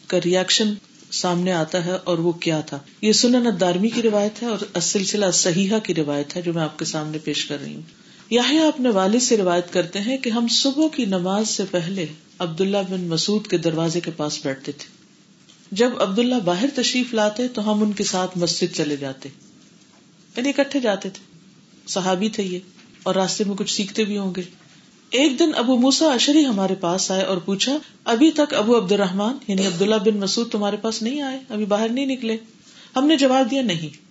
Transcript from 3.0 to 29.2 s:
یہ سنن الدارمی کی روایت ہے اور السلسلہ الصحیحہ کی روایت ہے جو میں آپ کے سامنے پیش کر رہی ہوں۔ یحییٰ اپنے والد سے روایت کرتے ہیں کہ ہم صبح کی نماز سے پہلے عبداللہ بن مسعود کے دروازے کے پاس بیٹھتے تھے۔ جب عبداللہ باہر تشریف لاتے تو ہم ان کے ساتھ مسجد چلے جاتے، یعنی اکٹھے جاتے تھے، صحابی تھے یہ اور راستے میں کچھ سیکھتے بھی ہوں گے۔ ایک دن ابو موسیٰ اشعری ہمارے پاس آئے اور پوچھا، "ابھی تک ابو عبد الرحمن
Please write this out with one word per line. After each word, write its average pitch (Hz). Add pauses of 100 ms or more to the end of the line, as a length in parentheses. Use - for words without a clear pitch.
یہ 214
سنن 240
الدارمی 185
کی 233
روایت 208
ہے 240
اور 214 (140)
السلسلہ 196
الصحیحہ 190
کی 202
روایت 143
ہے 180
جو 170
میں 165
آپ 151
کے 165
سامنے 156
پیش 151
کر 143
رہی 147
ہوں۔ - (240)
یحییٰ 254
اپنے 254
والد 202
سے 240
روایت 175
کرتے 175
ہیں 247
کہ 262
ہم 233
صبح 277
کی 247
نماز 190
سے -
پہلے 180 (340)
عبداللہ 185 (120)
بن 185
مسعود 180
کے 180
دروازے 165
کے 170
پاس 147
بیٹھتے 135
تھے۔ - (840)
جب 233
عبداللہ 240
باہر 180 (100)
تشریف 247
لاتے 214
تو 214
ہم 214
ان 214
کے 202
ساتھ 185
مسجد 170
چلے 147
جاتے، 139 (1080)
یعنی 254
اکٹھے 277
جاتے 196
تھے، - (640)
صحابی 190
تھے 214
یہ 180 (440)
اور 185
راستے 190
میں 196
کچھ 202
سیکھتے 208
بھی 208
ہوں 190
گے۔ 185 (680)
ایک 262
دن 330
ابو 247
موسیٰ 269
اشعری 294
ہمارے 196
پاس 185
آئے 190
اور 185
پوچھا، 196 (260)
"ابھی 233
تک 302
ابو 226
عبد 185
الرحمن 202 (100)